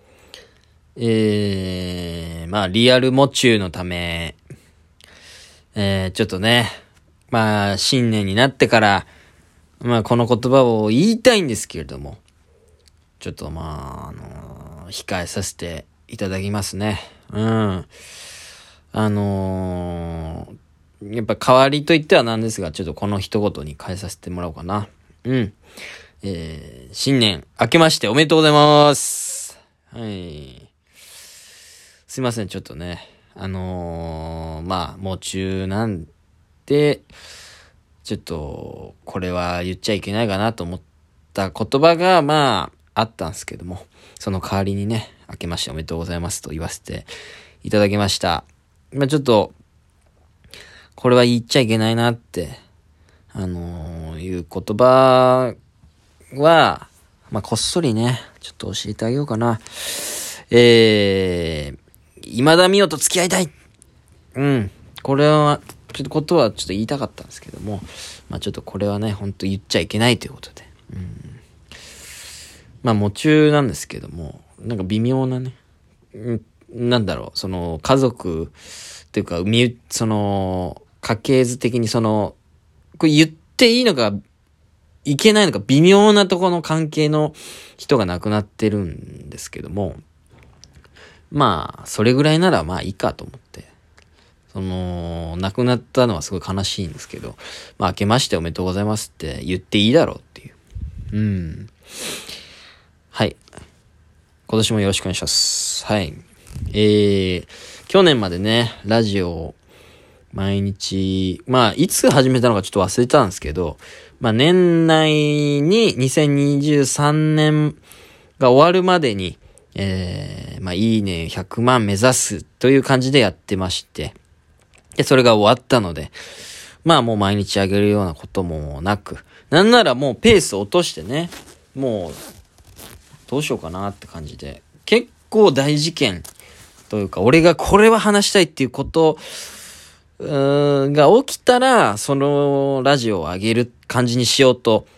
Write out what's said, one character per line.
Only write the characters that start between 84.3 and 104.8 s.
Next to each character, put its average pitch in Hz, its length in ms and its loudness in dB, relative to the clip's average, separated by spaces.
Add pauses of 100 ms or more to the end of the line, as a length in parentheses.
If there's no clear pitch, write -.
い 143 120 0
け 214 160 4
な 208 100 4
い - 20 4
の 156 60 0
か、 101 160 -4
微 135 140 4
妙 202 320 8
な 202 140 4
と 185 120 0
こ 185 100 0
の 170 120 -2
関 160 260 -2
係 151 220 0
の 151 240 0 (420)
人 - 220 0
が 107 80 2
亡 90 160 -6
く 107 80 -4
な 104 100 2
っ 104 60 -4
て - 240 -2
る 104 80 -2
ん 78 520 -10
で - 80 -16
す - 140 -16
け - 100 -16
ど - 80 -14
も、 92 280 -6 (1300)
ま 120 540 -2
あ、 - 20 -18
そ - 200 -2
れ 123 80 4
ぐ 139 100 2
ら 151 80 4
い 156 80 2
な 185 120 2
ら 95 120 0
ま 82 140 -6
あ - 40 -6
い - 100 -8
い - 20 -10
か - 180 -4
と - 140 -16
思 - 100 -18
っ - 40 -20 (120)
て。 - 140 -20 (880)
そ 98 80 -10
の、 87 800 -6
亡 98 120 -4
く 123 140 -2
な 123 100 2
っ 113 40 -4
た - 280 0
の 104 80 -2
は 78 60 -6
す - 100 -10
ご 95 60 -6
い 87 40 -8
悲 95 220 -6
し - 200 -6
い 87 40 -6
ん 76 60 -12
で 71 60 -16
す - 100 -20
け - 100 -16
ど、 - 160 -14 (420)
ま 98 100 -2
あ、 - 40 2
「明 - 40 -8
け 101 100 -2
ま 104 120 2
し - 120 -2
て 98 80 -2
お 82 40 -2
め 82 100 -6
で 76 40 -10
と 90 60 -6
う 90 40 -2
ご 90 60 -2
ざ 92 80 -4
い 104 60 -2
ま 107 100 -2
す」 - 180 -10
っ - 40 -20
て - 260 -10
言 90 140 -6
っ - 20 -6
て - 180 -4
い 104 120 4
い - 20 4
だ 147 140 6
ろ - 80 -6
う - 60 -14
っ - 20 -20 (120)
て - 80 -20
い - 80 -20
う。 - 40 -20 (580)
う 104 80 -4
ん。 98 500 -4 (1400)
は - 160 -4
い。 - 100 -4 (1120)
今 110 120 0
年 110 120 0
も 110 80 0
よ 98 80 2